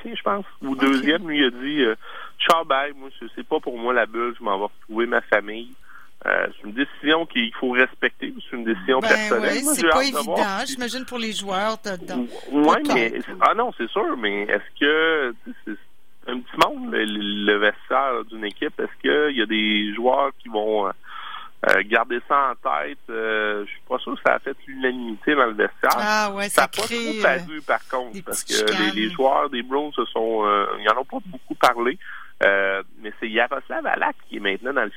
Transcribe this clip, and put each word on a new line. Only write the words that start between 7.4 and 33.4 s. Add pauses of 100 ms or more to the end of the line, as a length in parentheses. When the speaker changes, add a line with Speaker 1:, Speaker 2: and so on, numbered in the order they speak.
Speaker 1:
faut
respecter, (160)
c'est
une
décision
Speaker 2:
Ben
Speaker 1:
personnelle.
Speaker 2:
ouais,
Speaker 1:
Moi,
Speaker 2:
c'est
Speaker 1:
j'ai
Speaker 2:
pas
Speaker 1:
hâte
de
voir
Speaker 2:
évident,
Speaker 1:
si
Speaker 2:
j'imagine,
pour
les
joueurs
de,
de (400)
Speaker 1:
Ouais, (120)
mais,
Speaker 2:
peut-être. (100)
Speaker 1:
ah
non,
c'est
sûr,
mais
est-ce
que, (100)
tu (100)
sais, (480)
c'est
un
petit
monde,
le,
le,
le
vestiaire,
là,
d'une
équipe,
est-ce
qu'il
y
a
des
joueurs (120)
qui
vont,
euh, (800)
euh,
garder
ça
en (160)
tête ? (100)
Euh,
je
suis
pas
sûr
que
ça
a
fait (100)
l'unanimité
dans
le
vestiaire.
Speaker 2:
Ah
ouais,
Speaker 1:
Ça
Speaker 2:
ça
Speaker 1:
a
pas
Speaker 2:
crée,
Speaker 1:
trop
paru,
Speaker 2:
euh,
Speaker 1:
par
contre,
Speaker 2:
des
Speaker 1:
parce
Speaker 2:
petites
Speaker 1:
que
les, (120)
les (160)
Speaker 2:
chicanes.
Speaker 1:
joueurs
des
Browns
se
sont,
euh, (120)
ils
en
ont
pas
beaucoup
parlé, (460)
euh, (200)
mais
c'est
Yaroslav